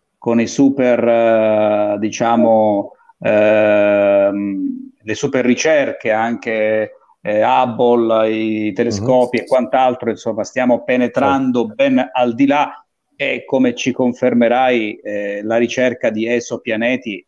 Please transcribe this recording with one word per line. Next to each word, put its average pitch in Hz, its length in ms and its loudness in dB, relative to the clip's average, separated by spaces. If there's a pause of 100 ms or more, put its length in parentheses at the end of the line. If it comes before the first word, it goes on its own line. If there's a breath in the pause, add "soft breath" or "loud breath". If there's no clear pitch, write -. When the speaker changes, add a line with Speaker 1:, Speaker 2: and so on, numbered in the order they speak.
(180)
Speaker 1:
con 117 220 0
i 117 80 0
super, 127 580 2
eh, 110 960 2
diciamo, 110 920 0 (260 loud breath)
ehm, 101 1700 0 (100)
le 107 140 -6
super 131 280 -2
ricerche, 127 680 0
anche, 110 840 -2 (280 soft breath)
eh, 107 200 0
Hubble, 120 880 2
i 110 420 -2
telescopi 117 640 0
Speaker 2:
Mhm. 110 60 -4
Speaker 1:
e - 40 -14
quant'altro, 127 600 0
insomma, 107 340 -6
stiamo 123 400 0
penetrando 127 760 0
Speaker 2:
Certo. 110 160 -4
Speaker 1:
ben 131 360 0
al 123 220 0
di 135 140 2
là, 147 360 -2 (320)
e 131 300 -6
come 127 300 0
ci - 160 -4
confermerai, 120 1040 0
eh, 101 480 -8
la 113 140 -2
ricerca 120 520 0
di 110 180 -4
esopianeti 117 1000 -4